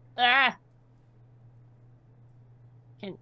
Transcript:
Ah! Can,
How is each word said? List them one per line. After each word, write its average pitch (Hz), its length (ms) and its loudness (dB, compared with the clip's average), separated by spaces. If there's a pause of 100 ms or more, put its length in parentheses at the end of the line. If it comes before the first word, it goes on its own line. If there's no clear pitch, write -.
(180)
Ah! 247 400 2 (2500)
Can, 196 220 -14